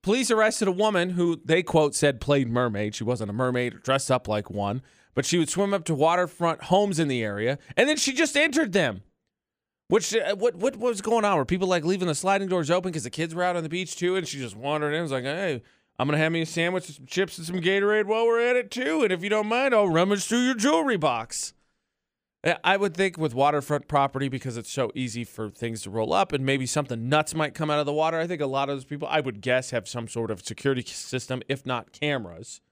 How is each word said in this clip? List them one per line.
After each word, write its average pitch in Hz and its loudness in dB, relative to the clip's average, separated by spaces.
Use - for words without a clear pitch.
police 233 2
arrested 220 4
a 190 2
woman 185 2
who 170 0
they, 170 4
quote, 151 4
said 139 2
played 139 2
mermaid. 113 0
She - -6
wasn't 110 -2
a - -6
mermaid 123 0
or - -18
dressed 135 0
up 127 2
like 107 -2
one, 101 -2
but 131 0
she 175 2
would 156 0
swim 202 0
up 190 -2
to 165 0
waterfront 165 2
homes 196 4
in 160 2
the 123 0
area, 107 -2
and 262 4
then 302 2
she 269 -2
just 294 0
entered 294 2
them. 127 2
Which, 208 2
uh, 202 0
what, 226 0
what 208 -2
was 220 -2
going 220 2
on? 196 4
Were 135 2
people, 185 0
like, 180 2
leaving 180 0
the 151 0
sliding 196 2
doors 175 0
open 180 2
'cause 151 -6
the 107 -8
kids 160 -4
were 175 -2
out 180 2
on 170 -4
the 156 -6
beach 175 -6
too, 180 0
and 180 -2
she 139 -10
just 120 -8
wandered 147 -2
in 147 0
and 170 -2
was 147 -4
like, 131 -2
"Hey, 147 -4
I'm 135 -2
gonna 147 2
have 156 2
me 165 0
a 160 0
sandwich 175 -2
and 147 -16
some 131 -20
chips 185 -2
and 165 -12
some 175 -6
Gatorade 202 2
while 220 0
we're 233 2
at 247 2
it 240 -2
too, 285 0
and 190 2
if 170 -4
you 202 -4
don't 214 0
mind, 247 2
I'll 208 4
rummage 185 2
through 233 2
your 254 2
jewelry 269 2
box." 123 -2
Uh, 170 2
I 190 4
would 196 -2
think 185 0
with 156 -2
waterfront 143 2
property, 139 0
because 123 -6
it's 117 -10
so 123 -2
easy 120 -6
for 110 -10
things 113 -8
to - -12
roll 110 -2
up - 2
and 135 -2
maybe 135 0
something 123 -4
nuts 151 2
might 156 -2
come 156 -4
out 151 2
of 147 0
the 143 -2
water, 160 0
I 165 -2
think 170 -4
a 143 -2
lot 135 -2
of 143 -4
those 131 -10
people, 147 -8
I 156 0
would 120 -6
guess, 127 2
have 117 -4
some 117 -8
sort 113 -4
of 95 -8
security 127 -2
system, - -8
if 139 -4
not 127 -6
cameras. 104 -6